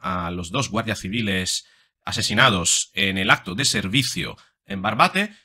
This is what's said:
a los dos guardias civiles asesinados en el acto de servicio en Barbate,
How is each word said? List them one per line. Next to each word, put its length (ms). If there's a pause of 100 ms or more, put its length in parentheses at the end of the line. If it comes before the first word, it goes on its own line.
a 300
los 180
dos 200
guardias 280
civiles 680 (380)
asesinados 920
en 220
el 140
acto 240
de 100
servicio 720 (300)
en 160
Barbate, 520 (100)